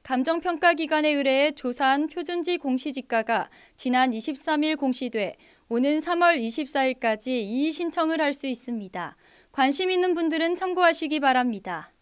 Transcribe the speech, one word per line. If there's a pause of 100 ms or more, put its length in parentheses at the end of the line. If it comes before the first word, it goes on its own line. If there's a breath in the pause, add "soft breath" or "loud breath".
감정평가기관에
의뢰해
조사한
표준지
공시지가가 (280 loud breath)
지난
이십삼
일
공시돼 (320 soft breath)
오는
삼월
이십사
일까지
이의
신청을
할
수
있습니다. (360 soft breath)
관심
있는
분들은
참고하시기
바랍니다.